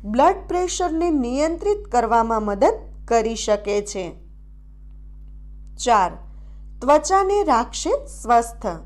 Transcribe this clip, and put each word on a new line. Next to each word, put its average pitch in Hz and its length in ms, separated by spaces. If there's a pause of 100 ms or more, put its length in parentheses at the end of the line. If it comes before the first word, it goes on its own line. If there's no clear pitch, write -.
બ્લડ 277 340 (100)
પ્રેશરને 349 600
નિયંત્રિત 285 760
કરવામાં 226 540
મદદ 214 340 (320)
કરી 226 280
શકે 208 460
છે. 202 220 (1700)
ચાર, 202 340 (680)
ત્વચાને 381 640
રાખશે 269 500 (140)
સ્વસ્થ. 233 600 (200)